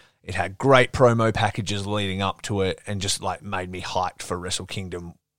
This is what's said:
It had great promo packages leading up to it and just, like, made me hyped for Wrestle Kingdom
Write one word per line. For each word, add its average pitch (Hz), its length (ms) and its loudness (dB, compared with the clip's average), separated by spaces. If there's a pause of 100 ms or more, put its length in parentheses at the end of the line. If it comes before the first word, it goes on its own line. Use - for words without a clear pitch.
(220)
It 90 140 -10
had 95 240 -4
great 127 320 8
promo 117 420 4
packages 101 540 -2
leading 101 340 -2
up 95 220 -2
to 101 180 -2
it 92 240 0
and 101 160 -4
just, 98 180 -2
like, 92 220 -6
made 92 300 -6
me 90 100 -10
hyped 90 400 -4
for 87 160 -6
Wrestle 90 300 -6
Kingdom 87 480 -10 (240)